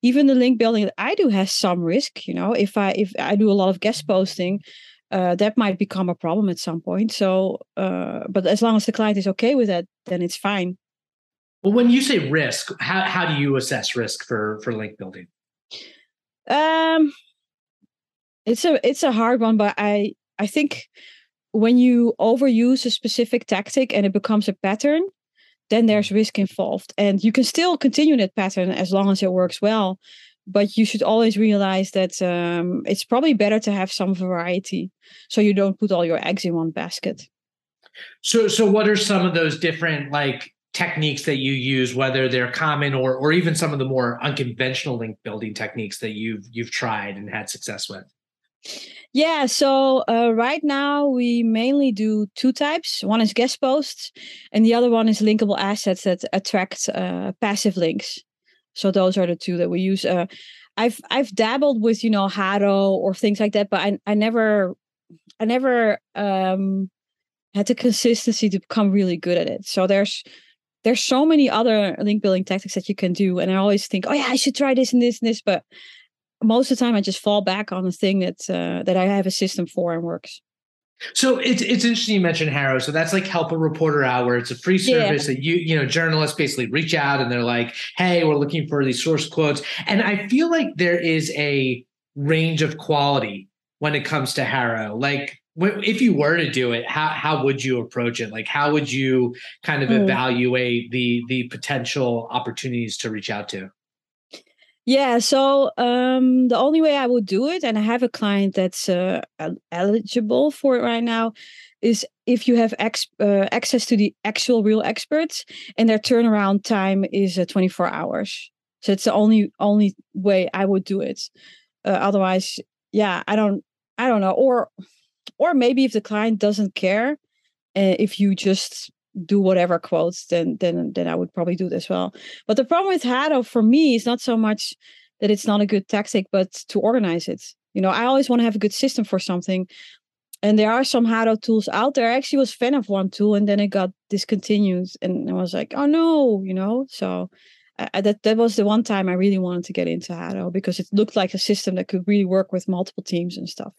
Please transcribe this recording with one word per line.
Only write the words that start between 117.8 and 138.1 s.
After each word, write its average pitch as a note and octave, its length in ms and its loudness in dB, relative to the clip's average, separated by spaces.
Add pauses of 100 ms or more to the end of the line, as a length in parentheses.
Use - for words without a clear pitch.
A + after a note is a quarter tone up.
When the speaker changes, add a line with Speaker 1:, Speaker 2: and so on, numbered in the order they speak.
Speaker 1:
hours. - 600 -6 (320)
So - 100 -2
it's G3 120 0
the G#3+ 100 2
only, G#3 460 4
only G#3 360 2 (200)
way F#3+ 400 2
I F#3+ 100 0
would F#3+ 200 0
do G3 160 -4
it. - 200 -6 (640)
Uh, - 40 -2
otherwise, F#3+ 680 0 (340)
yeah, G3+ 360 0
I G#3 80 0
don't, G#3 280 0 (360)
I B3 80 0
don't A3 140 2
know. F#3+ 100 0
Or, B3 380 2 (680)
or E4+ 160 2
maybe C4 320 4
if A#3 80 -2
the G#3 80 0
client G#3+ 380 0
doesn't G#3 340 0
care, G#3+ 380 0 (640)
uh, F#3+ 240 4
if G3+ 200 -2
you G3+ 140 4
just - 560 -2 (360)
do G3+ 160 2
whatever F3+ 380 4
quotes, E3+ 480 -2
then, E3+ 320 0
then, E3+ 340 -2
then F3 140 -2
I E3 80 -2
would F3 180 -4
probably F3 220 -2
do F3+ 120 -4
it E2 60 -4
as - 160 -6
well. F#3 240 -2 (340)
But G#3+ 100 2
the C4 60 2
problem F#4 300 0
with E4+ 100 -2
Haro B3+ 400 0
for A#3 180 0
me C4 340 6
is A3+ 100 -2
not A#3+ 160 -2
so A3+ 160 -2
much G#3+ 360 -2 (460)
that G#3 120 0
it's G#3 160 0
not G#3 140 2
a G#3 40 4
good G3 240 -2
tactic, G3+ 420 -2
but F#3+ 220 0 (160)
to G3+ 100 0
organize G3+ 480 0
it. - 160 -8 (300)
You G3 80 -2
know, F#3+ 80 2
I A3+ 160 0
always C4+ 240 2